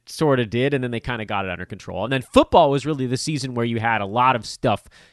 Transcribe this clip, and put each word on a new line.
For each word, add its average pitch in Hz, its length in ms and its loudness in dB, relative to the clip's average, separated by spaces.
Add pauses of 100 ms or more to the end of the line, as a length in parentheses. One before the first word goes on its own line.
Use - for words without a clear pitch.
sort 139 340 2
of 113 100 -4
did, 127 240 0
and 131 80 -2
then 123 80 -4
they 117 80 -6
kind 117 240 -6
of 101 60 -10
got 101 160 -4
it 92 80 -6
under 87 120 -8
control. 90 380 -10
And 117 100 -4
then 135 100 0
football 185 460 6
was 139 160 0
really 139 220 -4
the 123 100 -2
season 135 380 -6
where 120 100 -2
you 117 140 -2
had 110 220 0
a 101 60 -2
lot 123 280 2
of 110 100 -4
stuff. - 440 -2 (240)